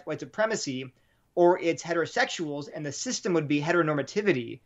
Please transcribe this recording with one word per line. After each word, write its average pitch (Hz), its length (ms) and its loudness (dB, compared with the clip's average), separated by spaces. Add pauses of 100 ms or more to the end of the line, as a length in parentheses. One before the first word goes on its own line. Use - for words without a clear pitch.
white 151 140 -6
supremacy, 139 720 -4 (440)
or 175 240 8
it's 165 240 0
heterosexuals 160 880 -2
and 151 120 -8
the 139 60 -6
system - 420 -4
would 160 140 2
be 147 140 2
heteronormativity. 151 1040 0